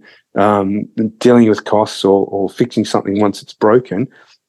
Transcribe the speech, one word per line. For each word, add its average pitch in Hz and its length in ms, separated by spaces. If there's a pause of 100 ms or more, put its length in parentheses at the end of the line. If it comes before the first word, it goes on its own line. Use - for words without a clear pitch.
(360)
um, 101 500 (340)
dealing 120 280
with 104 180
costs - 380
or, 98 240
or 98 220
fixing 120 360
something 101 340
once 101 240
it's - 100
broken, 110 540 (420)